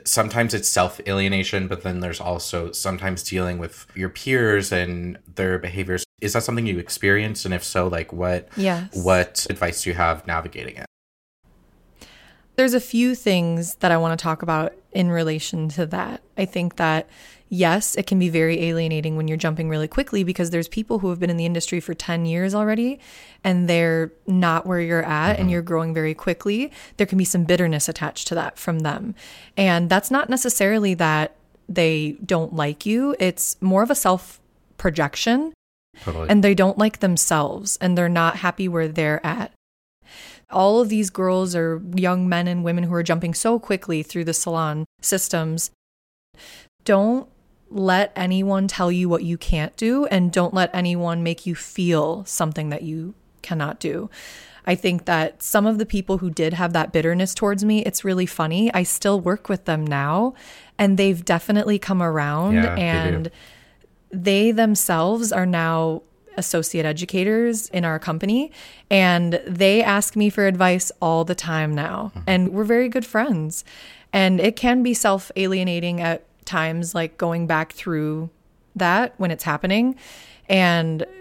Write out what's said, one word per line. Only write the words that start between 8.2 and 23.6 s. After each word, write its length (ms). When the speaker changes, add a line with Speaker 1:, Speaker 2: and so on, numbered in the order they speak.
Speaker 2:
Yes. 360
Speaker 1:
what 560
advice 360
do 60
you 40
have 320
navigating 500
it? 100
Speaker 2:
There's 180
a 60
few 360
things 600
that 140
I 60
want 220
to 40
talk 200
about 320
in 180
relation 600
to 160
that. 360
I 60
think 320
that, 320
yes, 480
it 100
can 140
be 80
very 340
alienating 540
when 100
you're 100
jumping 320
really 200
quickly 340
because 280
there's 180
people 320
who 100
have 80
been 120
in 60
the 100
industry 340
for 140
ten 320
years 280
already 460
and 260